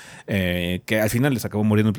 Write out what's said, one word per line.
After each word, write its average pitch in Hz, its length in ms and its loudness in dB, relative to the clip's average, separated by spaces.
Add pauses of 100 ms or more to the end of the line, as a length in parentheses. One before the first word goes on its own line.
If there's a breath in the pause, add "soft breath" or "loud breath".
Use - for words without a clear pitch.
(280 loud breath)
Eh, 90 600 0
que 110 140 0
al 107 100 0
final 131 240 0
les 113 100 -6
acabó 104 180 -2
muriendo 107 360 4